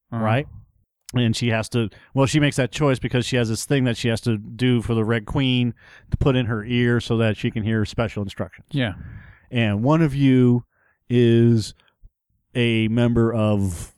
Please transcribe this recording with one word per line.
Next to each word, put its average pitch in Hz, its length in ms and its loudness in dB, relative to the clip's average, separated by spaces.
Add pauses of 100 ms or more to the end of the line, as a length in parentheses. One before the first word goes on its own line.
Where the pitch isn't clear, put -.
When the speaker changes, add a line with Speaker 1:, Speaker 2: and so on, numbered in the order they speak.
(120)
Speaker 1:
Uh-huh. 113 100 -6
Speaker 2:
right? 117 260 0 (640)
And 120 220 2
she 120 140 -2
has 113 200 -2
to, 113 200 0 (240)
well, 135 120 2
she 151 140 2
makes 147 180 2
that 127 140 0
choice 135 280 0
because 123 260 -2
she 139 120 -4
has 117 100 0
this 110 180 -4
thing 139 200 0
that 120 120 -2
she 120 120 -4
has 113 120 -2
to 113 160 -2
do 117 440 0
for 117 140 -4
the 110 100 0
Red 113 200 -2
Queen 127 480 0 (360)
to - 80 -4
put 135 180 2
in 127 120 0
her 107 180 -4
ear 120 340 2
so 117 180 -2
that 110 200 0
she 120 140 -4
can 107 120 -6
hear 110 220 0
special 110 380 -4
instructions. - 480 -12
Speaker 1:
Yeah. 123 220 -4 (560)
Speaker 2:
And 110 340 0
one 156 180 2
of 139 140 0
you 127 480 4 (460)
is 117 640 4 (840)
a 113 320 0
member 117 460 2
of 101 640 0